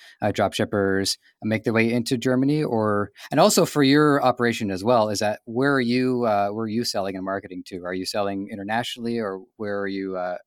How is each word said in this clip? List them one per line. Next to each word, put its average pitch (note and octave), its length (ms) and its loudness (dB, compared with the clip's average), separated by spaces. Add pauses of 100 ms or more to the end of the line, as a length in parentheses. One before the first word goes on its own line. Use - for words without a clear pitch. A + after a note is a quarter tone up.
(220)
uh, G#2+ 100 2
drop G2 220 2
shippers G2 640 0 (240)
make A2 220 -2
their A2+ 100 0
way A2+ 180 2
into A#2+ 240 -2
Germany? C3 480 0
Or, G#2+ 460 0 (200)
and C3+ 80 0
also F#3+ 280 6
for D3 160 0
your C#3 420 6
operation A#2 460 2
as F#2 120 -4
well, A2 280 4
is G2+ 80 -4
that G#2+ 260 -2
where C3 300 0
are C3+ 80 2
you, B2 420 0
uh, G2+ 240 2
where A2 160 -4
are A2 40 -4
you A#2 160 -2
selling G2 320 -4
and F#2 100 -8
marketing F#2+ 400 -6
to? F2+ 180 -10
Are F2+ 80 -6
you F#2+ 140 -6
selling G2+ 440 -4
internationally, A#2 680 -4
or F#2+ 240 -6 (160)
where G#2 200 -6
are G2+ 100 -4
you, F#2+ 280 -6
uh, F2+ 300 -6